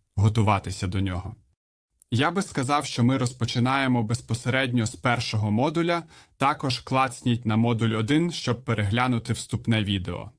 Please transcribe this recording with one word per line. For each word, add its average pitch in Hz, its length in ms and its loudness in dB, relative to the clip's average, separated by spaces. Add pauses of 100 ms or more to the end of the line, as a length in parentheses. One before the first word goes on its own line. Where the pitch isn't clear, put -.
(160)
готуватися 101 720 2
до 95 140 -2
нього. 95 340 -4 (760)
Я 143 200 2
би 190 120 0
сказав, 143 440 -2
що - 180 0
ми 131 140 4
розпочинаємо 127 840 0
безпосередньо 120 840 -2
з - 100 -8
першого 117 540 0
модуля, 165 520 0 (340)
також 139 420 0
клацніть 127 680 0
на 110 100 2
модуль 113 400 2
один, 151 360 2
щоб - 320 -4
переглянути 117 680 0
вступне 110 520 -2
відео. 95 540 -4